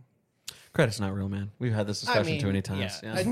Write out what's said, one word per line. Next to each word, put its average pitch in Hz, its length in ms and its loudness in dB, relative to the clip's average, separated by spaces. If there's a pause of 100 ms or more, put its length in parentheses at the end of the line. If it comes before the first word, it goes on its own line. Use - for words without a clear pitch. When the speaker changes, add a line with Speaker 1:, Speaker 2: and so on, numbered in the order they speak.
(720)
Speaker 1:
Credit's 120 260 2
not 98 140 -2
real, 98 160 -2
man. 101 280 -4
We've 123 160 0
had 104 140 2
this 104 200 -4
Speaker 2:
I 247 60 2
Speaker 1:
discussion 165 260 4
too 143 80 0
Speaker 2:
mean, 98 60 2
Speaker 1:
many 98 80 2
times. - 400 -4
Speaker 2:
yeah. 110 120 -8
Speaker 1:
Yeah. - 40 0
Speaker 2:
I, 185 40 2 (100)